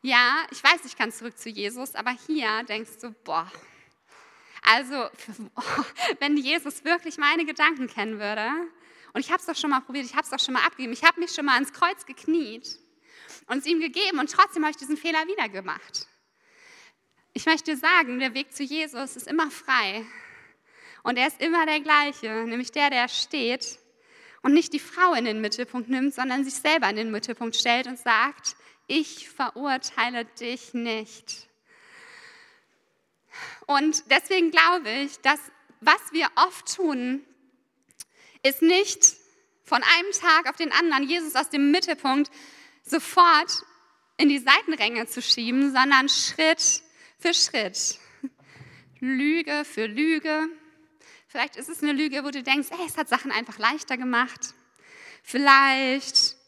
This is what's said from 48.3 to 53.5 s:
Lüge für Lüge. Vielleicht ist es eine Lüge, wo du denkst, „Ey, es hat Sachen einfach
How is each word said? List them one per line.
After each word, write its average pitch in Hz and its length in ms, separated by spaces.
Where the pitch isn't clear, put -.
Lüge 294 640
für 220 200
Lüge. 311 640
Vielleicht 277 220
ist 277 100
es 320 160
eine 294 80
Lüge, 277 320
wo 285 80
du 269 120
denkst, 269 280
„Ey, 339 160
es - 80
hat 311 140
Sachen 247 200
einfach 226 280